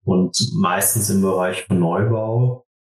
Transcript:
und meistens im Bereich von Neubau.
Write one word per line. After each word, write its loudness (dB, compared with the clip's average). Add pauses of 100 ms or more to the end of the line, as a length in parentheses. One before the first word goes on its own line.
und 2 (180)
meistens 0
im 2
Bereich -2
von 0
Neubau. 0 (180)